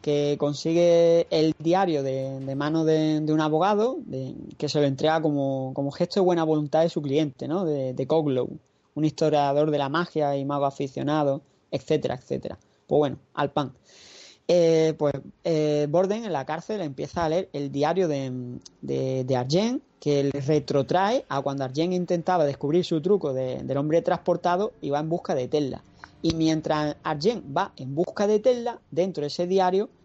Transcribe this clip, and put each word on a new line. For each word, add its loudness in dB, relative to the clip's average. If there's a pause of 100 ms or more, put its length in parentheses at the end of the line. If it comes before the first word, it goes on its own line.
que 0
consigue 4
el 2
diario 2
de, -4
de -6
mano 0
de, 2
de 0
un 2
abogado, 2
de, -10 (240)
que -4
se 0
lo 4
entrega 0
como, -2
como -4
gesto -2
de 4
buena 2
voluntad 2
de 4
su -4
cliente, -2
¿no? -2
De, -2
de -4
Coglow, 0 (460)
un 0
historiador 2
de 0
la -2
magia 0
y -2
mago 0
aficionado, -2 (280)
etcétera, -2
etcétera. -8 (300)
Pues 2
bueno, 0 (180)
al -2
pan. -4 (760)
Eh, 4
pues, 0 (300)
eh, 0
Borden 0
en -4
la -4
cárcel -6
empieza -6
a 0
leer 0
el -6
diario 2
de, -4 (500)
de, -2
de 0
Argent, 0 (180)
que 2
le -4
retrotrae 2
a -2
cuando -4
Argent -2
intentaba 0
descubrir 0
su 0
truco 2
de, -4
del -2
hombre 2
transportado 0
y -6
va 0
en -4
busca -2
de -2
Tesla. -2 (400)
Y 2
mientras 0
Argent -2 (120)
va -2
en -8
busca 0
de 4
Tesla, 0 (120)
dentro -2
de -2
ese -4
diario 2 (160)